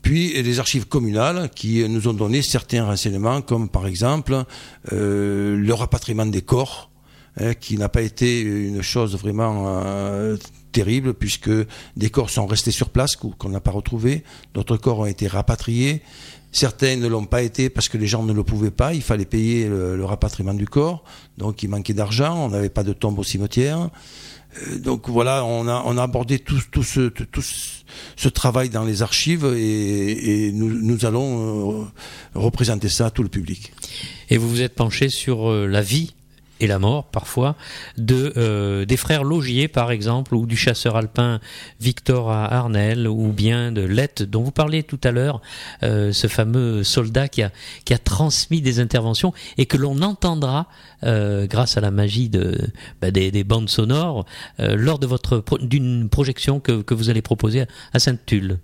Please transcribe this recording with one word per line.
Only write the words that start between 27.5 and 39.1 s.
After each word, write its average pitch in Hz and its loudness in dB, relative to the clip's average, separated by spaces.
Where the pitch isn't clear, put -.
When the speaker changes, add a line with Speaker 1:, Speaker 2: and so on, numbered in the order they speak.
Speaker 1:
ce - 0
travail 127 0
dans 110 -2
les 107 0
archives 151 0
et, 107 0
et 101 -2
nous, 110 0
nous 113 0
allons, 110 -2
euh, - -8
représenter 107 0
ça 117 0
à 110 0
tout 123 -2
le 98 0
public. 90 -6
Speaker 2:
Et 120 6
vous 117 2
vous 120 0
êtes 123 -2
penché 123 2
sur, 113 0
euh, 104 2
la 101 2
vie 143 -2
et 110 2
la 98 2
mort, 120 0
parfois, - -2
de, 127 2
euh, 101 0
des 123 2
frères 151 0